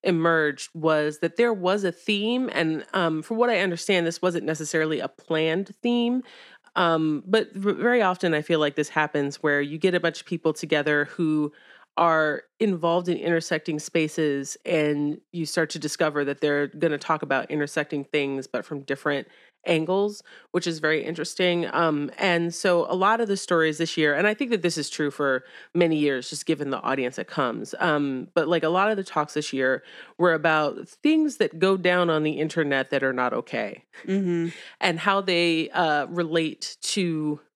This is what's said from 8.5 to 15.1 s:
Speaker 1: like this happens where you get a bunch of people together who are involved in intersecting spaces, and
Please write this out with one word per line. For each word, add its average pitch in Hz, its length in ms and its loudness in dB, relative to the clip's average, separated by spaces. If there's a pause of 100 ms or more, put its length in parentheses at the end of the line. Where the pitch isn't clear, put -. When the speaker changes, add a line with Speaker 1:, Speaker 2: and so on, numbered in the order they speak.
Speaker 1:
like 147 160 0
this 151 140 0
happens 147 540 0
where 143 180 2
you 143 160 -4
get 175 160 2
a 175 60 2
bunch 165 220 -2
of - 40 -16
people 165 280 -2
together 147 520 0
who 156 460 0 (460)
are 160 460 2 (180)
involved 175 480 0
in 175 80 0
intersecting 165 600 -2
spaces, 151 760 -2 (100)
and 151 540 0 (140)